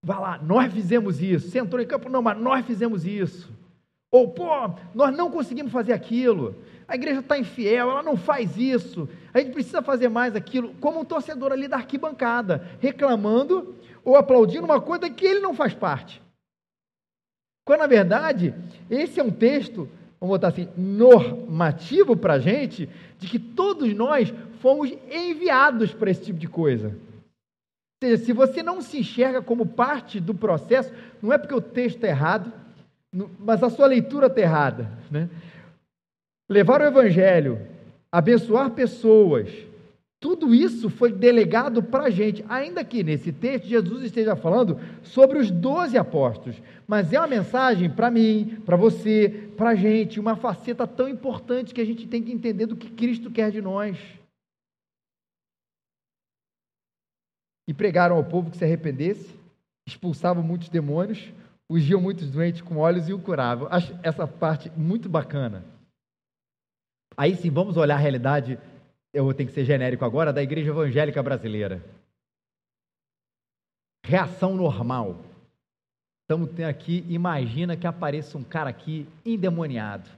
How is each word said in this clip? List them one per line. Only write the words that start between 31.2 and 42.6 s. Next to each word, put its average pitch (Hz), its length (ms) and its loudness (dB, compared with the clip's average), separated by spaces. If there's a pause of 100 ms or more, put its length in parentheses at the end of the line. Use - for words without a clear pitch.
não 214 80 -2
é 294 60 4
porque 285 180 -2
o 240 60 0
texto - 440 -4
é 214 40 2
errado, 175 420 0 (600)
não, 185 260 -8
mas 208 240 2
a 247 60 2
sua 254 180 4
leitura 269 440 4
tá 226 100 0
errada, 143 500 2 (200)
né? 156 180 -4 (1200)
Levar 202 300 6
o 294 40 4
evangelho, 185 800 6 (460)
abençoar 226 600 4
pessoas, 208 760 6 (720)
tudo 320 340 0
isso 233 380 4
foi 240 220 2
delegado 226 680 4
pra 262 300 0
gente, 208 380 -2
ainda 294 360 -6